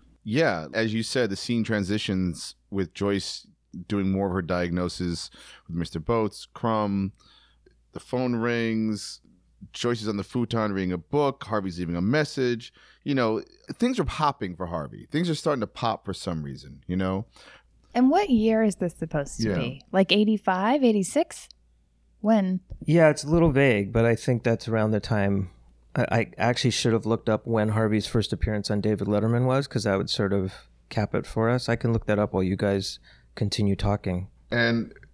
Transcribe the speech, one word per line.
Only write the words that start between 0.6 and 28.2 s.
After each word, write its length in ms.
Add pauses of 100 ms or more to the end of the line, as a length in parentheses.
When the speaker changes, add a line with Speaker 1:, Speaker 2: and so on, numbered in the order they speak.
Speaker 1:
as 220
you 80
said, 280
the 60
scene 280
transitions 920 (160)
with 220
Joyce 540 (420)
doing 220
more 160
of 60
her 100
diagnosis 880 (360)
with 100
Mister 240
Boats, 520
Crumb, 600 (800)
the 80
phone 340
rings, 880 (520)
Joyce 300
is 60
on 100
the 60
futon 480
reading 200
a 60
book, 460
Harvey's 340
leaving 180
a 60
message. 680 (320)
You 100
know, 280 (320)
things 260
are 40
popping 520
for 100
Harvey. 440
Things 180
are 60
starting 260
to 60
pop 400
for 80
some 280
reason, 440
you 100
know? 300 (680)
Speaker 2:
And 160
what 200
year 320
is 140
this 180
supposed 460
to 100
Speaker 1:
Yeah. 80
Speaker 2:
be? 240 (100)
Like, 180
eighty-five, 720
eighty-six? 640 (720)
When? 380 (240)
Speaker 3:
Yeah, 260
it's 140
a 40
little 220
vague, 420
but 140
I 100
think 260
that's 260
around 240
the 80
time. 500 (440)
I, 160
I 280
actually 320
should 220
have 140
looked 220
up 180
when 220
Harvey's 380
first 260